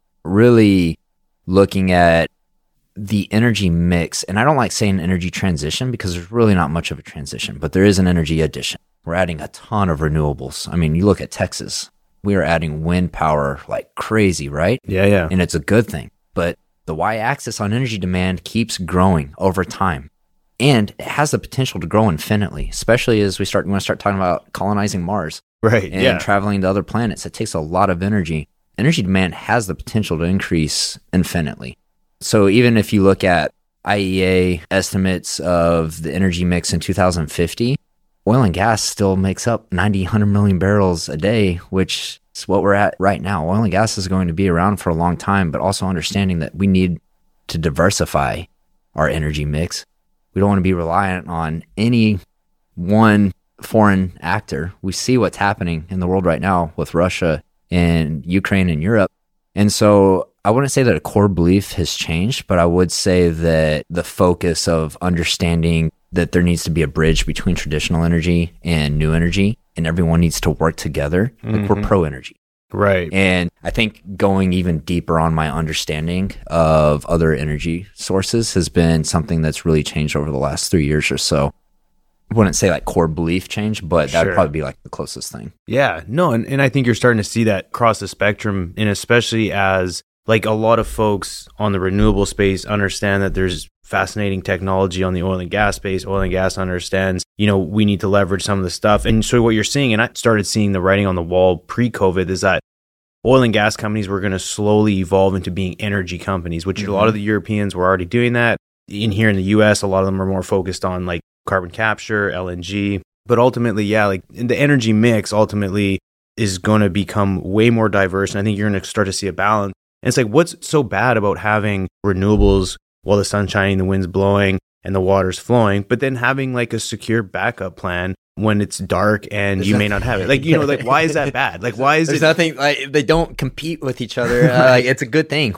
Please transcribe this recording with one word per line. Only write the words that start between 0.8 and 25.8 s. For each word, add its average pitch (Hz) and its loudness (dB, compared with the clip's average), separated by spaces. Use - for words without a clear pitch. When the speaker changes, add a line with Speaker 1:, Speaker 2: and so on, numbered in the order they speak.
Speaker 1:
looking 95 2
at 82 4
the 101 -4
energy 104 2
mix, 85 0
and 98 -6
I 117 2
don't 147 2
like 117 0
saying 98 0
energy 87 -2
transition 85 -4
because 101 -6
there's 87 -10
really 113 4
not 82 2
much 82 -4
of 71 -10
a - -18
transition, - -12
but 73 -6
there 95 4
is 98 6
an 92 4
energy 80 2
addition. - -4
We're 82 -8
adding 87 -2
a 80 -12
ton 104 -2
of 73 0
renewables. 73 -2
I - -4
mean, 80 2
you 92 2
look 95 2
at - -12
Texas, - -8
we 101 0
are 87 0
adding 78 -2
wind 87 -2
power 73 -2
like - -8
crazy, 90 0
right? 87 -2
Speaker 2:
Yeah, 92 0
yeah. 95 2
Speaker 1:
And 92 2
it's 85 -2
a 80 -2
good 107 2
thing. 65 -10
But 87 -2
the 80 -8
y-axis 110 -4
on 104 -2
energy 117 -2
demand 90 -2
keeps - -4
growing 87 2
over 92 0
time. 78 -4
And 120 2
it - -12
has - -2
the 110 0
potential - -6
to 80 -6
grow 107 2
infinitely, 80 -2
especially 113 2
as 98 0
we 98 -4
start, - -2
we 92 -4
wanna 98 0
start - -4
talking 101 0
about 90 -2
colonizing 101 -2
Mars 87 -6
Speaker 2:
Right, 104 2